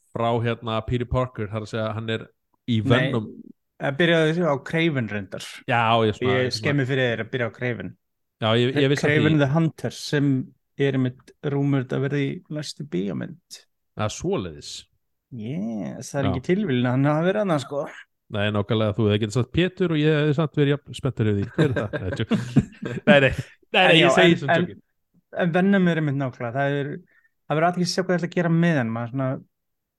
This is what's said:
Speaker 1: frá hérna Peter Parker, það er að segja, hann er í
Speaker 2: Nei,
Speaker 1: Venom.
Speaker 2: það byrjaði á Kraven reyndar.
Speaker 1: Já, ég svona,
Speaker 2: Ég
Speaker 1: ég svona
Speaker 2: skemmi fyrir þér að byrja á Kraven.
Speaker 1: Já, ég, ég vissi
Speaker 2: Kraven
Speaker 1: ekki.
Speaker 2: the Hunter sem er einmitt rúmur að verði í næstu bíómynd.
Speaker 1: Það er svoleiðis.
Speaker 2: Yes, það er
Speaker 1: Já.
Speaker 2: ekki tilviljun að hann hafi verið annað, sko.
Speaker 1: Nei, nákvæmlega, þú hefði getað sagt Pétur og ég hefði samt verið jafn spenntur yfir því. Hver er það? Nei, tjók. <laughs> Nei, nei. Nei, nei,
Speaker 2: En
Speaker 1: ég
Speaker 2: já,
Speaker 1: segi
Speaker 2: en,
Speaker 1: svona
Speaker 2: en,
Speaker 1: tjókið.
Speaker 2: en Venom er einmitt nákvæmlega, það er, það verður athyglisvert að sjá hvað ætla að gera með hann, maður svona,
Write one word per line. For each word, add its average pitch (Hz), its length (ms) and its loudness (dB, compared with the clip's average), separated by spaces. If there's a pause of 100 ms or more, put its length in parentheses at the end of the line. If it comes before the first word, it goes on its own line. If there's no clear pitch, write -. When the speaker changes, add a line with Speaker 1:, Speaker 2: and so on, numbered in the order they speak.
(160)
Speaker 1:
frá 117 140 -2 (100)
hérna 113 380 -4 (100)
Peter 123 180 -2
Parker, 123 460 -4
það 110 60 -6
er 107 80 -8
að - 80 -16
segja, 110 180 -4
hann 110 180 -8
er 113 120 -4 (460)
í 117 120 2
Speaker 2:
Nei, 104 80 -2
Speaker 1:
Venom. 131 380 2 (480)
Speaker 2:
það 139 240 -4
byrjaði 165 500 2
á 143 160 2
Kraven 151 480 -2
reyndar. 104 320 -8 (240)
Speaker 1:
Já, 120 140 2 (260)
ég 104 80 0
svona, 127 160 0
Speaker 2:
Ég 127 80 2
Speaker 1:
ég 127 60 0
svona 120 100 -4
Speaker 2:
skemmi 143 320 0
fyrir 131 220 0
þér 113 160 -2
að - 80 -18
byrja 120 140 -2
á - 100 -12
Kraven. 110 320 -6 (520)
Speaker 1:
Já, 113 120 0
ég, 123 260 2
ég 139 140 4
vissi 139 100 -2
Speaker 2:
Kraven 151 240 4
Speaker 1:
ekki. 156 140 4
Speaker 2:
the 135 100 2
Hunter 156 400 -2
sem 143 380 -2 (480)
er 139 180 0
einmitt 127 460 -4
rúmur 139 420 0
að 135 240 -4
verði 143 160 -2
í 139 80 -4 (160)
næstu 151 400 -12
bíómynd. - 720 -8 (380)
Speaker 1:
Það 107 100 -2
er - 80 -10
svoleiðis. 98 560 -6 (600)
Speaker 2:
Yes, 131 800 -8
það 143 80 -6
er 135 80 -2
Speaker 1:
Já. - 40 0
Speaker 2:
ekki 127 140 -4
tilviljun 165 420 0
að 123 80 0
hann 139 140 2
hafi 156 180 0
verið 202 160 0
annað, 160 220 0
sko. 143 160 -6 (500)
Speaker 1:
Nei, 104 180 -2
nákvæmlega, 107 460 0
þú 110 120 2
hefði 104 140 4
getað 107 140 -2
sagt 123 180 0
Pétur 180 400 0
og 156 60 0
ég 156 160 4
hefði 147 220 2
samt 160 200 -2
verið 143 160 4
jafn 139 220 -8
spenntur 120 340 0
yfir 101 120 2
því. - 80 -4
Hver - 160 2
er 131 100 0
það? 110 240 -4
Nei, 92 160 -6
tjók. - 160 -4 (380)
<laughs> - 400 -2
Nei, 143 100 10
nei. 131 140 4
Nei, - 0 - (400)
nei, 190 100 4
Speaker 2:
En 180 80 6
Speaker 1:
ég 165 140 6
Speaker 2:
já, - 100 6
Speaker 1:
segi 180 160 6
Speaker 2:
en, - 80 2
Speaker 1:
svona 147 160 0
Speaker 2:
en, 170 80 2
Speaker 1:
tjókið. - 160 -8 (540)
Speaker 2:
en 180 180 0
Venom 185 400 4
er 160 100 0
einmitt 143 160 0
nákvæmlega, 123 380 -6
það 139 240 0
er, 143 100 -4 (600)
það 151 100 0
verður 165 80 4
athyglisvert 175 240 0
að - 0 -
sjá 185 160 -2
hvað 180 100 2
ætla 165 140 -4
að - 60 -8
gera 165 160 2
með 165 260 4
hann, 113 160 -2
maður 117 160 -6
svona, 131 180 -2 (680)